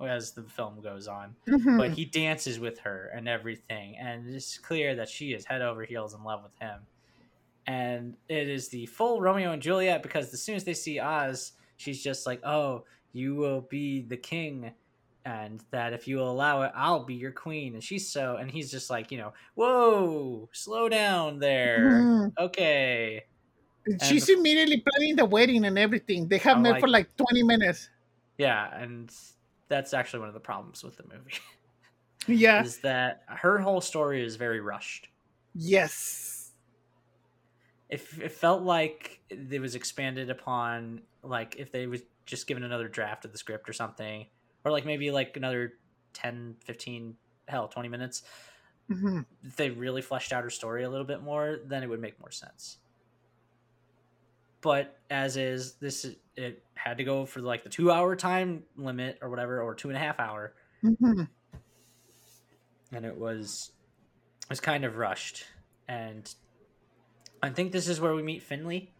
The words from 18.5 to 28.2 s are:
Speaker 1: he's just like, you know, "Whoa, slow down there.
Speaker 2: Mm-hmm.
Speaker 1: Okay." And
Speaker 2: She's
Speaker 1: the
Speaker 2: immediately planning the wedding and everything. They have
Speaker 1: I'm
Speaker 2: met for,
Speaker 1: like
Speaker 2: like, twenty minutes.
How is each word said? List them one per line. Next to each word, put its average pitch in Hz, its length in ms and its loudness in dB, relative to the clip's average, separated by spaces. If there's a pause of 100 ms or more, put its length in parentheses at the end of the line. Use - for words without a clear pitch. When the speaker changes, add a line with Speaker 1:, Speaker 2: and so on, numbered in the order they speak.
Speaker 1:
he's 143 220 -8
just 131 180 -10
like, 113 220 -6
you 127 60 -8
know, 107 160 -10 (200)
"Whoa, 190 1000 4
slow 226 380 -2
down 180 500 2
there. 139 760 6
Speaker 2:
Mm-hmm. 208 220 4
Speaker 1:
Okay." 135 840 2 (760)
And - 20 -
Speaker 2:
She's 294 260 6
Speaker 1:
the - 0 -
Speaker 2:
immediately 311 580 8
planning 285 300 4
the 262 80 8
wedding 226 400 6
and 196 140 2
everything. 202 500 2
They 190 100 4
have 262 200 8
Speaker 1:
I'm 240 80 8
Speaker 2:
met 254 120 6
for, 277 100 4
Speaker 1:
like - 0 -
Speaker 2:
like, 226 280 4
twenty 247 260 4
minutes. 226 480 4 (480)